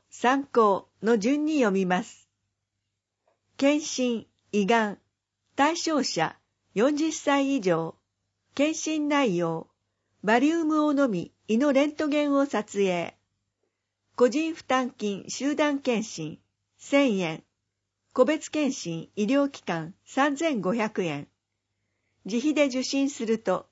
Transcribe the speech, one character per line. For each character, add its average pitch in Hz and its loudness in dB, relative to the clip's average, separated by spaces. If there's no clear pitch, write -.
参 254 0
考 214 2
の 226 2
順 285 0
に 311 0
読 220 4
み 190 0
ま 180 0
す。 - -16
検 294 2
診、 240 -4
胃 202 2
が 220 2
ん、 - -12
対 294 2
象 311 -2
者、 - -4
四 262 2
十 311 0
歳 277 0
以 254 -2
上。 175 0
検 311 2
診 311 -2
内 277 2
容、 165 -4
バ 220 4
リ 285 4
ウ 339 0
ム 302 2
を 302 2
飲 277 2
み、 175 -4
胃 220 2
の 285 2
レ 277 4
ン 302 -2
ト 311 -4
ゲ 294 0
ン 285 0
を 277 2
撮 214 -4
影。 180 0
個 247 6
人 320 -2
負 - -20
担 254 0
金、 202 -6
集 285 -4
団 294 0
検 240 -2
診、 160 -10
千 277 2
円。 160 -6
個 254 4
別 302 -2
検 294 -2
診、 165 -10
医 208 -2
療 277 2
機 - -18
関、 165 -6
三 277 0
千 302 -2
五 185 -2
百 214 -2
円。 147 -6
自 208 -2
費 285 0
で 294 4
受 254 -2
診 277 -2
す - -8
る 226 0
と、 185 -4